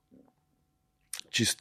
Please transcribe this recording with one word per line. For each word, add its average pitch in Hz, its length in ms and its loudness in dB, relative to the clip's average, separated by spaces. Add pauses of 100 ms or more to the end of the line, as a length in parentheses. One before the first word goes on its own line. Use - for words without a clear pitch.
(1300)
čisto - 340 0